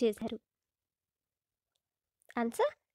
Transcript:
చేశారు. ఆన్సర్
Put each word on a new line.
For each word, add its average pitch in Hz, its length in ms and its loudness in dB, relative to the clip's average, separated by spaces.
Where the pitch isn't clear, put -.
చేశారు. 220 360 0
ఆన్సర్ 247 360 2